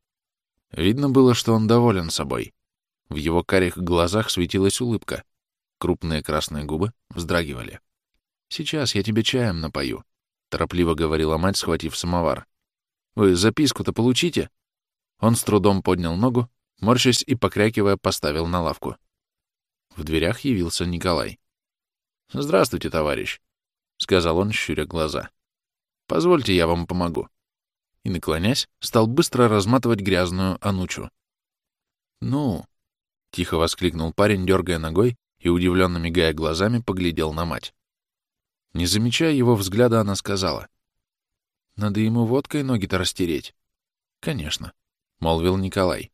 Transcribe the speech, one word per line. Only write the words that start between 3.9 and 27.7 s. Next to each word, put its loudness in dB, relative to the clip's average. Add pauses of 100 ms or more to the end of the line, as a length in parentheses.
светилась 0
улыбка. -4 (540)
Крупные -4
красные -4
губы -4 (160)
вздрагивали. -4 (680)
«Сейчас -4
я 0
тебе 0
чаем 0
напою», -6 (460)
торопливо 0
говорила 0
мать, 0
схватив -4
самовар. -2 (640)
«Вы 4
записку-то 2
получите?» 0 (680)
Он 4
с -2
трудом 4
поднял 0
ногу, 0 (300)
морщась 2
и -2
покрякивая, 2
поставил -2
на -2
лавку. -6 (1000)
В -10
дверях -2
явился -2
Николай. -2 (920)
«Здравствуйте, -2
товарищ», -4 (560)
сказал 2
он, 0
щуря -4
глаза. -4 (800)
«Позвольте, 2
я 4
вам 0
помогу». -4 (760)